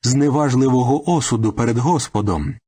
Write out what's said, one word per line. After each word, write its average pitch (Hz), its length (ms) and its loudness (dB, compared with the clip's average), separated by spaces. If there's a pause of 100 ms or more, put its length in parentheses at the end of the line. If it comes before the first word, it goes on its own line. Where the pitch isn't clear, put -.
зневажливого 135 1080 2
осуду 113 420 0
перед 117 240 0
Господом. 104 760 -2 (120)